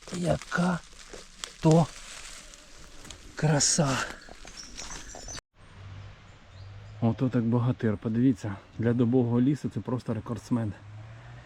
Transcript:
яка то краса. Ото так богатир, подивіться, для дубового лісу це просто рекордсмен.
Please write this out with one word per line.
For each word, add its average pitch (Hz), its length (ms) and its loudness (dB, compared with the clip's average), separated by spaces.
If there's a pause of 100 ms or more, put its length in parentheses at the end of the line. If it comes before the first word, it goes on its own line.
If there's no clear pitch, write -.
(140)
яка 175 680 0 (840)
то 160 260 8 (1500)
краса. 143 640 4 (3000)
Ото 117 280 2
так 117 140 2
богатир, 117 540 2
подивіться, 117 580 2 (220)
для 113 160 2
дубового 120 480 4
лісу 139 320 2
це - 60 -4
просто 117 340 -4
рекордсмен. 110 600 -4 (720)